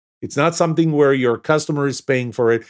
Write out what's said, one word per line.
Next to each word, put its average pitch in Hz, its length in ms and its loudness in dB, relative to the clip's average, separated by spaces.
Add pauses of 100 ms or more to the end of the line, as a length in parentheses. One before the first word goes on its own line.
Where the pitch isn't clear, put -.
(200)
It's - 160 -10
not 160 180 0
something 165 380 0
where 143 220 4
your 123 240 0
customer 151 480 -2
is 135 160 -6
paying 123 300 -2
for 117 200 2
it. 113 180 -2